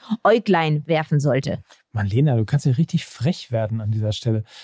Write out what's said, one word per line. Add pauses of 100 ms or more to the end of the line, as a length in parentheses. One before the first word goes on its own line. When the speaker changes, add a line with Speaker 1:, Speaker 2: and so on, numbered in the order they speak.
(240)
Speaker 1:
Äuglein
werfen
sollte. (320)
Speaker 2:
Mann,
Lena,
du
kannst
ja
richtig
frech
werden
an
dieser
Stelle. (200)